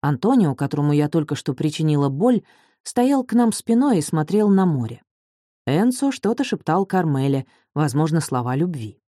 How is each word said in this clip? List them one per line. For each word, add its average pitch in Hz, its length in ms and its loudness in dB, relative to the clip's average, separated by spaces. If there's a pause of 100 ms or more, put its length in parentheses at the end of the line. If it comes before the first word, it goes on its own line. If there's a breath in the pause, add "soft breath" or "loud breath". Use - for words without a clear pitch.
Антонио, 165 540 2
которому 147 380 -2
я 147 160 2
только 151 260 -2
что - 180 -6
причинила 151 560 0
боль, 196 340 0 (400 soft breath)
стоял 262 400 0
к 254 100 -8
нам 233 180 4
спиной 240 480 0
и - 20 -2
смотрел 185 480 0
на 190 160 4
море. 123 380 -4 (640)
Энцо 247 460 0
что-то 240 320 -2
шептал 185 420 -2
Кармеле, 139 600 0 (300 soft breath)
возможно, 151 460 0
слова 123 340 -4
любви. 143 520 -6